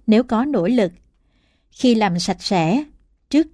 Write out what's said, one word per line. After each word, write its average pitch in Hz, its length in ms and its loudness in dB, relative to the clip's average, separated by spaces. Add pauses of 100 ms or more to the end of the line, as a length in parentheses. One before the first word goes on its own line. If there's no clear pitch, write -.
nếu 220 160 4
có 240 220 -4
nỗ 214 220 -2
lực. 220 240 0 (800)
Khi 247 240 2
làm 190 240 0
sạch 185 220 -6
sẽ, 190 420 0 (460)
trước 320 240 0